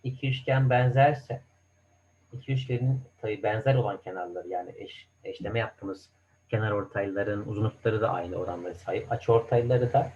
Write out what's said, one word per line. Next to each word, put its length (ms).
İki 240
üçgen 420
benzerse, 680
iki 200
üçgenin 500
tabii 220
benzer 320
olan 280
kenarları 460
yani 300
eş, 300
eşleme 340
yaptığımız 520
kenar 220
ortayların 760
uzunlukları 520
da 100
aynı 260
oranlara 380
sahip. 380
Açı 200
ortayları 600
da 240